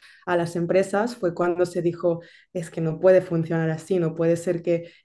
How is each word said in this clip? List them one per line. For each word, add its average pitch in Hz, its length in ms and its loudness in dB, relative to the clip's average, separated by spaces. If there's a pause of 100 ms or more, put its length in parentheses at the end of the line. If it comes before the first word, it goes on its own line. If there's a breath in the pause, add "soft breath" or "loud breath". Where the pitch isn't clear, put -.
(260 loud breath)
a 175 120 0
las 170 180 -2
empresas, 190 640 0
fue 170 160 -2
cuando 175 320 0
se 175 160 -4
dijo, 170 400 -2 (320 loud breath)
"Es 175 160 -8
que - 100 -10
no 160 180 -2
puede 185 220 6
funcionar 165 520 0
así, 180 280 -2
no 160 160 -2
puede 165 220 2
ser 170 240 -4
que 170 320 -2 (120)